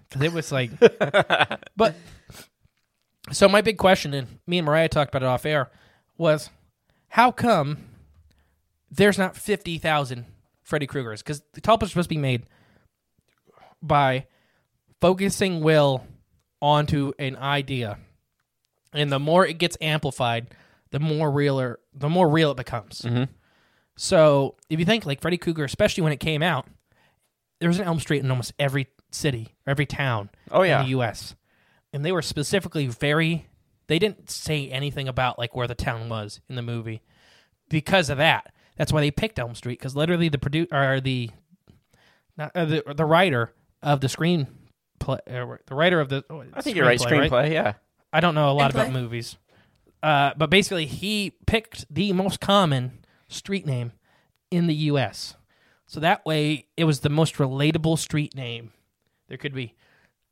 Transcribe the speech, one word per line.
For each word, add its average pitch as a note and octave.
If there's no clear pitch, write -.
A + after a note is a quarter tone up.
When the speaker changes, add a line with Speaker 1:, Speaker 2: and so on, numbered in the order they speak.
Speaker 1:
'Cause C3
it E3
was E3
like, B2+
Speaker 2:
<laughs> -
Speaker 1:
but, G3+
so F#3+
my G3+
big G#3
question, F#3
and C3
me F3
and E3
Mariah D#3+
talked D3
about C3
it C3
off B2
air, D3+
was E3
how A#3+
come E3
there's F#3+
not F#3
fifty F3
thousand C3+
Freddy D3
Kruegers? A#2
'Cause C#3+
the -
tulpa G#3+
is F#3
supposed F3
to F3
be D#3
made C3
by C#3
focusing F#3
will D3
onto D3
an C3+
idea. C3+
And D3
the C#3
more D#3+
it D3+
gets E3+
amplified, C3
the -
more D#3
realer, C3+
the C#3
more F3+
real D#3
it C3
becomes. -
Speaker 2:
Mm-hmm. A#2+
Speaker 1:
So D3
if D#3+
you E3+
think, G#3+
like, C#3
Freddy E3+
Krueger, D#3+
especially G3+
when D#3
it D3
came D#3
out, D#3
there E3+
was F3
an G3+
Elm E3
Street C#3+
in C3
almost B2+
every C#3
city, A#2+
every C#3
town A#2
Speaker 2:
Oh, F3+
yeah. D3+
Speaker 1:
in -
the C3
U C3
S. -
And C#3+
they E3+
were F3+
specifically D#3
very, D#3
they D#3
didn't G3+
say D3
anything C3+
about, B2+
like, A#2+
where B2
the B2
town A#2
was G#2+
in C3
the A#2+
movie A2+
because D#3
of C#3
that. C#3
That's D3
why D3+
they D3
picked -
Elm A#2
Street, A#2+
'cause C3+
literally E3
the D3
produ-, D#3
or C3+
the, B2+
not, D3+
uh, F3
the, D#3
the D3+
writer D3
of C#3+
the C3+
screenplay, D#3+
uh, B2
the -
writer E3
of C#3
the, C3+
oh, D3+
Speaker 2:
I -
think C4
you're C#3+
right, A#2+
Speaker 1:
screenplay, C3+
right? -
Speaker 2:
screenplay, C3+
yeah. D#3
Speaker 1:
I D#3
don't E3+
know D3+
a -
lot C#3
about B2+
Speaker 3:
Screenplay. B2+
Speaker 1:
movies. A#2+
Uh, C#3+
but D3+
basically, F#3
he G3
picked -
the G3
most F#3
common D3
street -
name B2
in F3
the D#3+
U D3+
S. -
So -
that F3+
way, D3+
it E3
was D3+
the D3
most D3+
relatable D3+
street -
name A#2
there B2+
could C#3
be. B2+